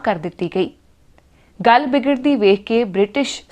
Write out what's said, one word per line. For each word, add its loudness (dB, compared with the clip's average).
ਕਰ -2
ਦਿੱਤੀ -8
ਗਈ। -2
ਗੱਲ 4
ਵਿਗੜਦੀ 0
ਵੇਖ 2
ਕੇ 0
ਬ੍ਰਿਟਿਸ਼ -2